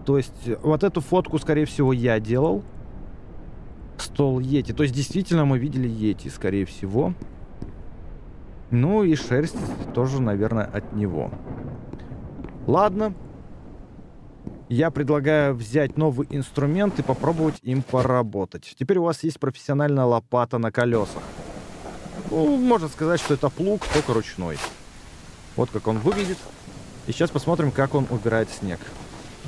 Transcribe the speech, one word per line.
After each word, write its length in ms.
То 140
есть, 280
э, 160
вот 220
эту 160
фотку, 380
скорее 260
всего, 300
я 260
делал. 420
Стол 420
Йети. 340
То 100
есть, 120
действительно, 520
мы 120
видели 300
Йети, 400
скорее 380
всего. 480
Ну 320
и 120
шерсть 420
тоже, 260
наверное, 460
от 260
него. 380
Ладно. 480
Я 220
предлагаю 640
взять 420
новый 340
инструмент 680
и 40
попробовать 600
им 200
поработать. 960
Теперь 200
у 60
вас 200
есть 160
профессиональная 640
лопата 540
на 120
колесах. 520
Ну, 260
можно 320
сказать, 320
что 140
это 140
плуг, 440
только 200
ручной. 460
Вот 140
как 160
он 120
выглядит. 400
И 40
сейчас 180
посмотрим, 420
как 220
он 160
убирает 380
снег. 300